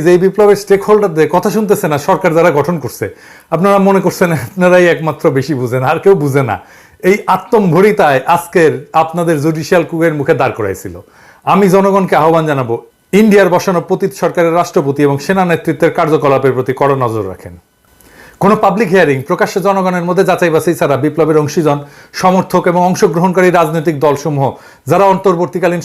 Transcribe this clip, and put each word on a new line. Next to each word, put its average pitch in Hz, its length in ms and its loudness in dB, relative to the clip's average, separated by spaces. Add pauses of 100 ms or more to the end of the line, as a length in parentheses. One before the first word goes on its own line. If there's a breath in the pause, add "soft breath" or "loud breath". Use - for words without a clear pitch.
যে 170 120 2
এই 175 80 4
বিপ্লবের 196 400 2
স্টেকহোল্ডারদের 196 720 0
কথা 180 200 0
শুনতেছে 196 360 0
না 143 60 0 (100)
সরকার 180 300 0
যারা 170 220 2
গঠন 170 240 -2
করছে। 113 220 -8 (500 loud breath)
আপনারা 196 220 2 (100)
মনে 196 180 2
করছেন 175 240 -2 (180)
আপনারাই 180 460 2
একমাত্র 151 320 -4 (120)
বেশি 143 240 -4
বুঝেন, 127 300 -4
আর 165 120 -2
কেউ 196 200 6
বুঝে 139 260 0
না। 98 60 -2 (540 loud breath)
এই 208 80 2 (180)
আত্মম্ভরিতায় 185 840 2 (160)
আজকের 165 360 0 (300)
আপনাদের 165 420 -2
জুডিশিয়াল 160 460 0
কুয়ের 165 300 -2
মুখে - 220 0
দাঁড় 123 160 -2
করাইছিল। 95 380 -8 (580 soft breath)
আমি 196 120 4 (100)
জনগণকে 196 460 2
আহ্বান 160 300 2
জানাবো, 117 240 -4 (440)
ইন্ডিয়ার 202 360 4
বসানো 175 340 0
পতিত 190 220 -2 (100)
সরকারের 170 380 0
রাষ্ট্রপতি 147 480 -2
এবং 139 80 0 (100)
সেনা 190 260 0
নেতৃত্বের 160 460 -2
কার্যকলাপের 139 580 0
প্রতি 127 240 -4
কড়া 139 240 2
নজর 110 300 -4
রাখেন। 87 220 -18 (840 soft breath)
কোনো 202 220 2
পাবলিক 196 300 0
হিয়ারিং, 147 240 2 (120)
প্রকাশ্যে 190 360 -2
জনগণের 185 420 -2
মধ্যে 180 220 0
যাচাই 175 240 0
বাছাই 156 260 0
ছাড়া 143 240 0
বিপ্লবের 156 380 0
অংশীজন, 147 360 -2 (440 loud breath)
সমর্থক 185 500 0
এবং 180 180 0
অংশগ্রহণকারী 180 600 0
রাজনৈতিক 165 460 0 (100)
দলসমূহ 143 400 -2 (460 loud breath)
যারা 190 220 4
অন্তর্বর্তীকালীন 175 720 -2